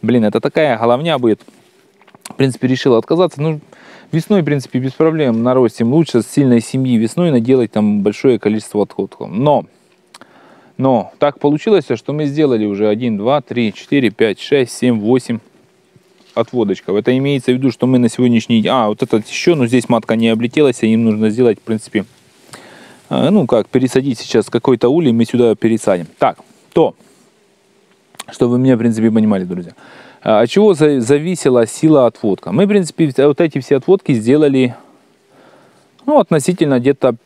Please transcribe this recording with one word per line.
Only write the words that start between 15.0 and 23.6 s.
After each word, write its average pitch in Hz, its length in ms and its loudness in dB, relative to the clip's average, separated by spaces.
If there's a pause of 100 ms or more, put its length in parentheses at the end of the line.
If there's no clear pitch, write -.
отводочков. 104 600 -4
Это 117 200 0
имеется 135 360 -2
в 127 40 2
виду, 131 160 -2
что - 140 -4
мы 127 140 2
на 120 100 2
сегодняшний 117 520 0
день, 104 100 -2
а, 120 160 0
вот 104 160 -4
этот 113 240 -2
еще, - 280 0
но 127 120 0
здесь 120 220 0
матка 117 260 0
не 113 140 0
облетелась, 120 520 0
и 110 60 0
им 113 160 2
нужно 110 260 0
сделать, 113 300 0
в - 20 -20
принципе, 107 440 -6 (1040)
а, 131 200 -2
ну 190 160 2
как, 110 220 -2